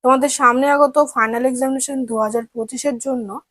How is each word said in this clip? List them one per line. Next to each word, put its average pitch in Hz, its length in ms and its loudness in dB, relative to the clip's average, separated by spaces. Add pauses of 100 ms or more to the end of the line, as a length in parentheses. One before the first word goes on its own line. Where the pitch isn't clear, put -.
তোমাদের 269 360 4
সামনে 262 360 4
আগত 285 220 2 (180)
ফাইনাল 233 360 0
এক্সামিনেশন 262 480 -4 (100)
দু 226 60 -6 (100)
হাজার 226 280 -4
পঁচিশের 240 460 -6
জন্য 247 300 -6 (220)